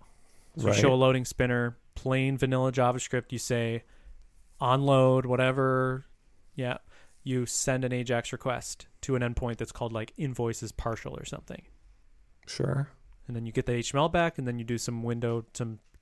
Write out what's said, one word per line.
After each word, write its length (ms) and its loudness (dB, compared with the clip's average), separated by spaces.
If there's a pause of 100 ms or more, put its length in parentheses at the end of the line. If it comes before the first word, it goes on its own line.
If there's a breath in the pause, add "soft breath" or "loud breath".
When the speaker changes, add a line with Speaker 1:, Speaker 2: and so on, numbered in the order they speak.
(560)
Speaker 1:
So 60 -6
you 100 2
Speaker 2:
Right. 80 4
Speaker 1:
show 120 8
a 40 6
loading 280 4
spinner, 540 0 (160)
plain 420 0
vanilla 360 2
JavaScript, 580 0
you 80 -6
say, 460 -2 (760)
"On 240 4
load, 420 6
whatever." 800 2 (480)
Yeah. 240 -4 (440)
You 240 -2
send 380 0
an 80 -2
Ajax 400 -2
request 560 -6 (140)
to 120 -2
an 80 2
endpoint 360 -2
that's 140 -8
called, 200 -6
like, 240 -6
invoices 560 -4
partial 440 -6
or 80 -12
something. 380 -14 (840)
Speaker 2:
Sure. 440 -4 (380)
Speaker 1:
And 80 -8
then 100 -6
you 60 -10
get 140 -2
the 80 0
H 180 -4
T 40 0
M 40 2
L 80 4
back, 300 0
and 100 -4
then 100 -4
you 60 -6
do 120 -2
some 280 -6
window, 500 -2
some 240 -6 (240)